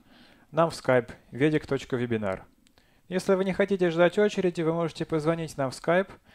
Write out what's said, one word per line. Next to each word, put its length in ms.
нам 200
в 40
Skype 380
ведик 360
точка 300
вебинар. 480
Если 260
вы 100
не 80
хотите 380
ждать 280
очереди, 440
вы 100
можете 320
позвонить 520
нам 140
в 40
Skype, 360